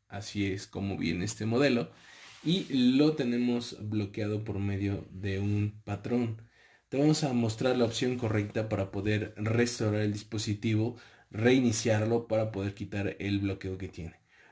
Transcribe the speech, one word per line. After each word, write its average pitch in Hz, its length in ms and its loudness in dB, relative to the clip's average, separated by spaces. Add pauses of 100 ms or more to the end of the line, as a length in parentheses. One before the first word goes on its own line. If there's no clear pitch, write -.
así 101 380 -4
es 98 200 -6
como 95 300 -6
viene 90 300 -2
este 107 180 -6
modelo. 123 460 2 (520)
Y 135 540 4
lo 151 200 6
tenemos 120 640 0
bloqueado 107 640 -4
por 98 160 -6
medio 98 500 -2
de 98 280 -4
un 104 460 -2
patrón. 110 560 -2 (480)
Te 127 80 -6
vamos 151 260 4
a 131 120 0
mostrar 120 420 2
la 123 80 4
opción 123 320 0
correcta 107 540 -2
para 98 200 -2
poder 104 460 -2
restaurar 107 640 0
el 104 140 0
dispositivo, 110 840 -2 (340)
reiniciarlo 117 960 2
para 110 220 0
poder 101 220 -4
quitar 101 460 -4
el 101 220 0
bloqueo 95 360 -4
que 90 120 -10
tiene. - 320 -12 (300)